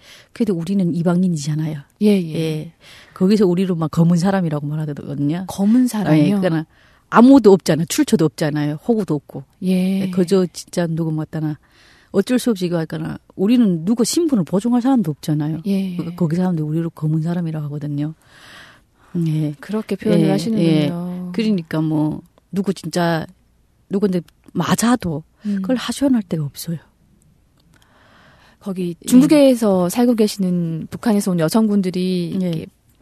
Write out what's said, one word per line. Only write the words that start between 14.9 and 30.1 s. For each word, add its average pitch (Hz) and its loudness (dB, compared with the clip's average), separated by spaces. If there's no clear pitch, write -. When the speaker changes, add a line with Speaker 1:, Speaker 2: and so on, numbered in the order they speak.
Speaker 1:
없잖아요. 151 -4
Speaker 2:
예. 190 -2
Speaker 1:
그, 170 -6
거기 170 -2
사람들 180 -2
우리를 160 -4
검은 156 -2
사람이라고 160 -4
하거든요. 147 -6
예. 156 -2
Speaker 2:
그렇게 214 -6
표현을 165 2
Speaker 1:
예, 156 2
Speaker 2:
하시는군요. 170 0
Speaker 1:
예. 180 -2
그러니까 185 -2
뭐 151 -2
누구 190 -2
진짜 170 -2
누구한테 185 0
맞아도 180 0
Speaker 2:
음. 202 -2
Speaker 1:
그걸 247 -2
하소연할 240 0
데가 160 -4
없어요. 156 -8
Speaker 2:
거기 180 -6
Speaker 1:
예. - -10
Speaker 2:
중국에서 247 6
살고 240 2